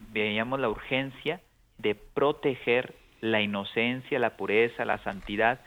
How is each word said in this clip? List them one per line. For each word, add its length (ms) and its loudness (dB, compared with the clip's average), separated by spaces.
veíamos 460 0
la 100 2
urgencia 720 -4
de 180 0
proteger 1000 0
la 200 2
inocencia, 800 -2
la 180 0
pureza, 480 2
la 180 -2
santidad 640 0